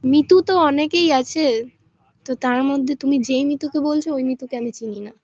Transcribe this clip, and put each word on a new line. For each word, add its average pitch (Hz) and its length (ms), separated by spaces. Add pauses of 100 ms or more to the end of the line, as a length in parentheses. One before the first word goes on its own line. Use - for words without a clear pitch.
মিতু 294 380
তো 381 180
অনেকেই 311 520
আছে, 269 340 (800)
তো 262 100
তার 254 260
মধ্যে 277 340
তুমি 277 220
যেই 254 260
মিতুকে 285 360
বলছো, 302 340
ওই 262 80
মিতুকে 262 340
আমি 233 160
চিনি 208 280
না। 208 120 (120)